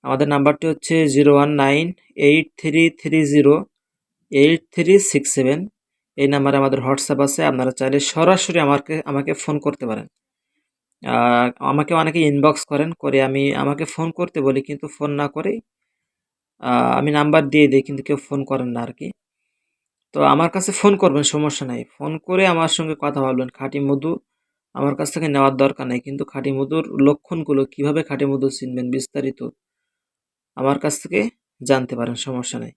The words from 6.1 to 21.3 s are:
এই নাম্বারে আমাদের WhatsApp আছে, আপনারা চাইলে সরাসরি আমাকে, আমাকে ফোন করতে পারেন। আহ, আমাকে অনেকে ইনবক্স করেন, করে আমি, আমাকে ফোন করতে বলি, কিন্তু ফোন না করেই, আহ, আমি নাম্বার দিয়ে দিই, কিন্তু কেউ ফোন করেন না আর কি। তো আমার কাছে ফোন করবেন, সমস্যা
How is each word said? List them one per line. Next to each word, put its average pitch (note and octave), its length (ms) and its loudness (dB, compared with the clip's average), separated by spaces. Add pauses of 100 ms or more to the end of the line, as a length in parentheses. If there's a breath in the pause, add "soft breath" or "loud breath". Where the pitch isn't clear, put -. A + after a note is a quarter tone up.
এই C#3 120 2
নাম্বারে C#3 280 2
আমাদের C3+ 240 2
WhatsApp C3+ 420 -2
আছে, C#3 220 0
আপনারা C3 280 0
চাইলে C3+ 280 0
সরাসরি E3+ 600 0
আমাকে, D3 440 0
আমাকে C#3 280 -4
ফোন D3 260 -4
করতে C#3+ 280 -6
পারেন। A2 200 -8 (960)
আহ, A#2+ 440 2 (120)
আমাকে C#3+ 360 0
অনেকে D#3+ 260 0
ইনবক্স D3 440 2
করেন, D3+ 280 -2
করে C3+ 300 0
আমি, C3+ 320 0
আমাকে C#3+ 300 -2
ফোন E3 260 -6
করতে E3+ 300 -6
বলি, C3+ 220 2
কিন্তু D3 260 -10
ফোন D3 220 -6
না C#3+ 180 -2
করেই, D3+ 300 -6 (1000)
আহ, B2 400 0
আমি D3 120 0
নাম্বার D3+ 380 4
দিয়ে D3 200 6
দিই, C3+ 140 4
কিন্তু C3+ 200 -8
কেউ C#3+ 140 -4
ফোন C#3 280 -6
করেন B2+ 240 -4
না A#2 140 -6
আর A#2+ 100 -10
কি। E3+ 180 -12 (1040)
তো D3 80 0
আমার D3 280 4
কাছে G3 220 -4
ফোন G3+ 240 4
করবেন, D3 260 2
সমস্যা C#3+ 440 -2